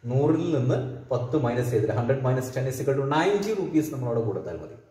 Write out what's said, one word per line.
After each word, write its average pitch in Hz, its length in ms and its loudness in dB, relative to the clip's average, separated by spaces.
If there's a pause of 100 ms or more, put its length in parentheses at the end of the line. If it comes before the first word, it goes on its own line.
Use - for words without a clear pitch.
(120)
നൂറിൽ 156 340 2 (100)
നിന്ന് 123 220 0 (340)
പത്ത് 123 320 -2
മൈനസ് 120 300 0
ചെയ്തിട്ട് 107 240 4
ഹൺഡ്രഡ് 127 300 0
മൈനസ് 127 280 0
ടെൻ 131 160 -2
ഈക്വൽ 135 300 0
ടു 135 40 0 (100)
നയൻറ്റി 196 440 2
റുപ്പീസ് 151 340 0
നമ്മളവിടെ 120 360 -2
കൊടുത്താൽ 92 320 -6
മതി - 160 -16 (120)